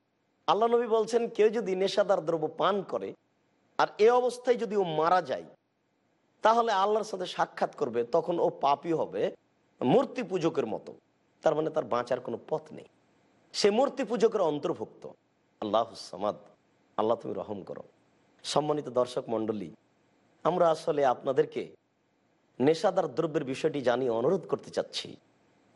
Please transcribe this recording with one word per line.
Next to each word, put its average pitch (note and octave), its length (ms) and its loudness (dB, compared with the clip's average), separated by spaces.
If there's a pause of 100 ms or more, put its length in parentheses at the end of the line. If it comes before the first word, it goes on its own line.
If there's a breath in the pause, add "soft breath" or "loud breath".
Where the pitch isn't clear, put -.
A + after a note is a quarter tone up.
(480)
আল্লাহ G3+ 220 4
নবী A#3+ 180 2
বলছেন, A3+ 420 0
কেউ G#3+ 200 4
যদি G3 260 -2
নেশাদার F#3+ 500 0
দ্রব্য D#3 220 -2
পান F3+ 360 0
করে G#2+ 300 -6 (640)
আর D#3 100 4 (100)
এ G#3+ 120 8
অবস্থায় B3 480 2
যদি G#3 180 -4
ও G3 80 2
মারা E3+ 380 4
যায়, A#2 220 -4 (1000)
তাহলে A3+ 300 4
আল্লাহর G#3 320 2
সাথে F#3+ 220 -8
সাক্ষাৎ - 500 -4
করবে, A#2+ 280 -2
তখন E3 360 0
ও D#3+ 100 2
পাপী C#3+ 440 0
হবে B2 420 -2 (460)
মূর্তি A#3 420 2
পূজকের D#3+ 420 -2
মতো, - 280 -8 (480)
তার D#3 140 4
মানে D#3 140 -2
তার D#3 140 -2
বাঁচার A#2+ 360 -2
কোনো A2+ 200 -8 (100)
পথ D#3 120 -4 (100)
নেই, - 140 -18 (680)
সে - 160 4
মূর্তি C4 340 0
পূজকের G3+ 380 2
অন্তর্ভুক্ত। D3 640 -4 (540)
আল্লাহুস G#2 480 -2
সামাদ, G2 260 -4 (640)
আল্লাহ A2 200 2
তুমি A#2+ 160 -10
রহম F#2+ 300 -8
করো। - 200 -14 (600)
সম্মানিত D3+ 460 -2
দর্শক B2 380 -2
মণ্ডলী, G#2+ 440 -4 (720)
আমরা E3+ 260 2
আসলে D#3 360 0
আপনাদেরকে B2+ 680 0 (840)
নেশাদার E3 560 2
দ্রব্যের D#3 280 -2
বিষয়টি C#3 380 -4
জানিয়ে B2 300 2
অনুরোধ C3+ 360 0
করতে G#2 240 -6
চাচ্ছি - 440 -8 (600)